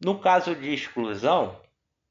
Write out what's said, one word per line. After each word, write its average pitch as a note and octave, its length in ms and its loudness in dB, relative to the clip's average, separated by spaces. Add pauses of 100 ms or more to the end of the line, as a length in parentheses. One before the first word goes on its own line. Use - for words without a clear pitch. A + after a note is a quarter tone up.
No G3 140 0
caso F3+ 360 2
de C#3+ 200 -4
exclusão, A#2 840 -2 (500)